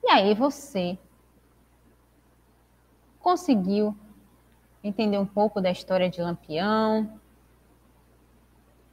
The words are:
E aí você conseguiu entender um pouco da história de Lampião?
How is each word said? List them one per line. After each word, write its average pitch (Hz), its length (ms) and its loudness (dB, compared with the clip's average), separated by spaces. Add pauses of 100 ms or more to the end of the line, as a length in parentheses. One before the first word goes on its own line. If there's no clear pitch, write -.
E 494 60 2
aí 214 240 4
você 196 640 -4 (2250)
conseguiu 208 800 0 (880)
entender 208 320 0
um 196 80 0
pouco 208 380 0
da 185 80 2
história 185 400 -2
de 175 100 -10
Lampião? 214 1000 -2 (1700)